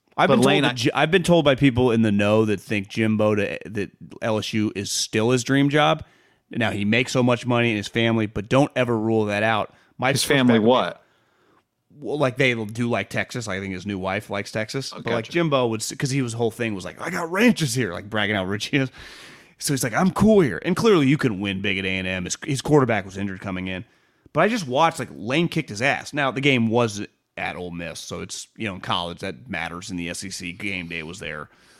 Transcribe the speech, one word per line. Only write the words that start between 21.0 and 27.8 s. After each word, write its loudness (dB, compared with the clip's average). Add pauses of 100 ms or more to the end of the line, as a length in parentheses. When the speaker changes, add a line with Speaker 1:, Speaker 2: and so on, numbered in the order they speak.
Speaker 1:
you 4
can 0
win -2
big -2
at -2
A -2
and -2
M. -4
His, -6
his -4
quarterback 2
was -14
injured -6
coming -6
in. -6 (480)
But 0
I 4
just -4
watched, 0
like, -8
Lane -2
kicked -4
his -8
ass. -2
Now, -2
the -4
game 4
was 0 (340)
at -6
Ole -10
Miss, -10